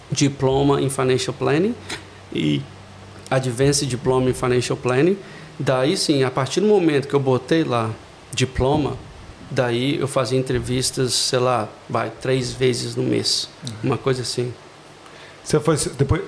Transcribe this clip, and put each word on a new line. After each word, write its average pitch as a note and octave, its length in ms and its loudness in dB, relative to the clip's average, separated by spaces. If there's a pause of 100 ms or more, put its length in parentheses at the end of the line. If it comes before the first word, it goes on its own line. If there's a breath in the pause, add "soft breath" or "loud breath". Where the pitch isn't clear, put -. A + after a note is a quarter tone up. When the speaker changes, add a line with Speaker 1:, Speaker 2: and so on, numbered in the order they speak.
(120)
Speaker 1:
diploma C#3 680 2
em C#3 80 2
Financial C3 480 0
Planning D#3 380 0 (580 loud breath)
e D2 280 0 (680)
Advanced C3 580 0
Diploma B2+ 420 2
in B2 40 2
Financial B2 440 0
Planning. C3+ 400 2 (420 loud breath)
Daí, C#3 380 2
sim, C#3+ 260 2
a B2+ 80 0
partir C3+ 300 -2
do G#3 60 4
momento D#3+ 400 4
que - 60 -6
eu C#3+ 60 4
botei C3+ 440 2
lá A#2+ 260 0 (440)
diploma, B2+ 600 0 (560)
daí B2+ 500 0
eu - 80 -2
fazia C3 320 0
entrevistas, B2 760 -2
sei - 260 0
lá, B2 280 2 (220)
vai, A2+ 220 -2 (100)
três B2+ 300 0
vezes A#2+ 440 -2
no B2+ 80 -2
mês. A#2 460 -2 (160)
Speaker 2:
Uhum. A#2 80 -10 (180)
Speaker 1:
Uma A#2 60 0
coisa B2+ 240 0
assim. B2 320 -4 (880 loud breath)
Speaker 2:
Você - 160 2
foi, D3+ 180 2 (200)
depois, D#3 300 2